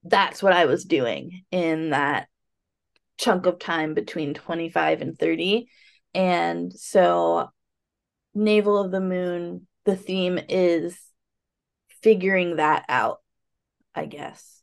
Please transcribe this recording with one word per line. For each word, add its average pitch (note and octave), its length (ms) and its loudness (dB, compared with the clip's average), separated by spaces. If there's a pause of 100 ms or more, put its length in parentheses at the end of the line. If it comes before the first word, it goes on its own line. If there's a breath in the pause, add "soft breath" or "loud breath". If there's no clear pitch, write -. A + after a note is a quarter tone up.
that's G3 380 0
what F#3+ 100 4
I F3 140 6
was C3 180 0
doing A#2 640 -2
in D#3+ 400 -2
that C#3+ 380 -2 (880)
chunk F#3 280 0
of F3+ 120 0
time D#3 360 -4
between D#3 380 -6
twenty-five E3 680 -2
and D#3 160 -10
thirty. F3 500 -2 (460 soft breath)
And F3 580 -2
so E3+ 800 2 (840)
Navel G#3 460 2
of F#3+ 140 -2
the F#3+ 80 -2
Moon, F3+ 680 -4 (180)
the G3 120 2
theme F#3 420 -2 (100)
is F3 500 0 (1000)
figuring F#3 560 4
that D3+ 320 2
out, B2 300 0 (760)
I D#3 120 -6
guess. - 560 -16